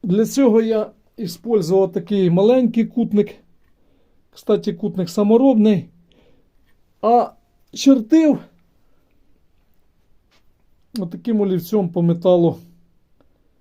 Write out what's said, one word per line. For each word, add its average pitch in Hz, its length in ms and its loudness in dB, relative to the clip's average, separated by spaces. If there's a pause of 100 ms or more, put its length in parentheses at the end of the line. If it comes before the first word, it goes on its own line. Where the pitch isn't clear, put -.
Для 214 240 0
цього 226 340 2
я 220 300 -4 (280)
використовував 190 720 -2
такий 185 380 -2
маленький 226 540 2
кутник. 208 500 -4 (960)
Кстати, 202 420 -4
кутник 180 380 -8
саморобний. 220 800 2 (1120)
А 226 300 0 (420)
чертив 277 680 2 (2500)
отаким 202 420 -6
олівцем 185 480 -2
по 170 140 -4
металу 170 560 2 (1040)